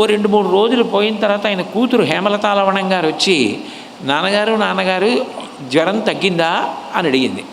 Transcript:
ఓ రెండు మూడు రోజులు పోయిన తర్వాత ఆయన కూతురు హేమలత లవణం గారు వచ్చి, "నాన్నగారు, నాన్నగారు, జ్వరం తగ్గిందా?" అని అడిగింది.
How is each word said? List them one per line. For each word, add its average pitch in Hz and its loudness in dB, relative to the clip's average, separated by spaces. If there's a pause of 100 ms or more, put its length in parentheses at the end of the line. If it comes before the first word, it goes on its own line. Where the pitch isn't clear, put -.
ఓ 220 2
రెండు 208 2
మూడు 202 4
రోజులు 226 2
పోయిన 214 0
తర్వాత 208 0
ఆయన 196 -2
కూతురు 233 0
హేమలత 202 0
లవణం 196 2
గారు 175 2
వచ్చి, 151 0 (440)
"నాన్నగారు, 190 0
నాన్నగారు, 190 0 (460)
జ్వరం 175 2
తగ్గిందా?" 170 0 (200)
అని 180 0
అడిగింది. 127 0